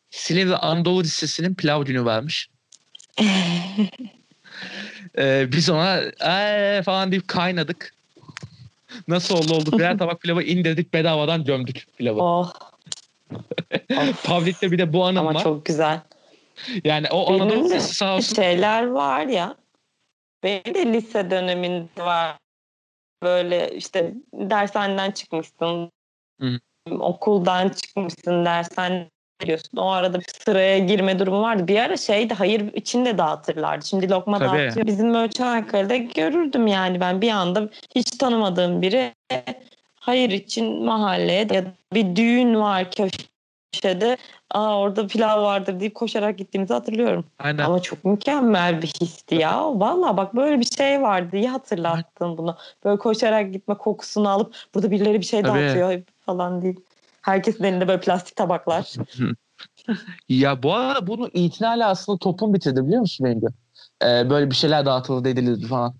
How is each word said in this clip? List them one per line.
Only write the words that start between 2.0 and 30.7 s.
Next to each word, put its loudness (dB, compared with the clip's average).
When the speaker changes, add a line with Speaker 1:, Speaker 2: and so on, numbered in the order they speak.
Speaker 1:
varmış. -2
Speaker 2:
<laughs> 4
Speaker 1:
Ee, 2
biz 2
ona, 2
"Ee," 2
falan 0
deyip -2
kaynadık. -2
Nasıl 0
oldu 2
oldu. 2
Birer 2
Speaker 2:
<laughs> -
Speaker 1:
tabak -2
pilavı 0
indirdik, 0
bedavadan 2
gömdük -4
pilavı. 0
Speaker 2:
Oh. 0
Of. 0
Speaker 1:
<laughs> -
Public'te 0
bir 2
de 2
bu 4
anım 2
Speaker 2:
Ama 0
Speaker 1:
var. 0
Speaker 2:
çok 0
güzel. 0
Speaker 1:
Yani 2
o 2
Speaker 2:
Benim 4
Speaker 1:
Anadolu 2
Speaker 2:
de 2
Speaker 1:
Lisesi -2
sağ 0
olsun. -2
Speaker 2:
şeyler 2
var 0
ya. -2
Benim -4
de 2
lise 0
döneminde -2
var. -2
Böyle 0
işte -4
dershaneden -2
çıkmışsın. -6
Speaker 1:
Hı. -2
Speaker 2:
Okuldan 0
çıkmışsın, -4
dershaneden -2
geliyorsun. -6
O 0
arada 0
bir -14
sıraya 4